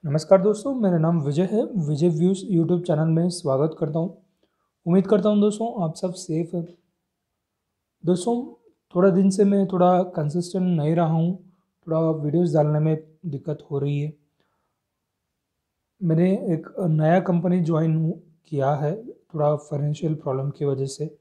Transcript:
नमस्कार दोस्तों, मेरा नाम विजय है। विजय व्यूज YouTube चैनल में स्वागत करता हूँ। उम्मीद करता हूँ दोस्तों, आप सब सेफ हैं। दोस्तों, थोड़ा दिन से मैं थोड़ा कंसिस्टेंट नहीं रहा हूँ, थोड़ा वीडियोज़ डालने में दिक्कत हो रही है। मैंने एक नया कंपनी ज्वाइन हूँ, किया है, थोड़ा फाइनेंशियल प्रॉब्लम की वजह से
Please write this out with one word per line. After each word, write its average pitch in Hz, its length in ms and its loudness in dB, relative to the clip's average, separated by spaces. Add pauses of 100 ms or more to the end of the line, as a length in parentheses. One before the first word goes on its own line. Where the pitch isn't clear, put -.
नमस्कार 156 360 4
दोस्तों, 214 320 0
मेरा 190 240 2
नाम 165 220 2
विजय 143 220 0
है। 214 220 0
विजय 165 440 -2
व्यूज 180 440 0
YouTube 170 340 2
चैनल 160 220 0
में 165 200 2
स्वागत 156 500 -2
करता 156 200 -4
हूँ। 170 240 -6 (640)
उम्मीद 185 200 4
करता 208 220 2
हूँ 208 120 2
दोस्तों, 214 440 0
आप 156 100 -4
सब 185 180 -6
सेफ 165 420 -6
हैं। 170 140 -6 (1400)
दोस्तों, 240 600 -2 (300)
थोड़ा 180 160 4
दिन 190 200 4
से 196 140 2
मैं 196 220 2
थोड़ा 180 360 4
कंसिस्टेंट 175 760 -2
नहीं 156 140 0
रहा 170 120 2
हूँ, 165 460 -2 (340)
थोड़ा 160 140 0
वीडियोज़ 160 540 0
डालने 151 240 2
में 156 260 0 (220)
दिक्कत 147 320 -8 (120)
हो 143 80 -4
रही 143 220 -2
है। 151 140 -6 (1900)
मैंने 170 300 2
एक 202 480 -4
नया 160 400 2
कंपनी 180 400 0
ज्वाइन 160 360 0
हूँ, - 500 -6
किया 143 280 0
है, 165 380 -6
थोड़ा 151 440 -2
फाइनेंशियल 147 580 -4
प्रॉब्लम 139 360 -6
की 147 140 -8
वजह 139 220 -2
से 151 340 -10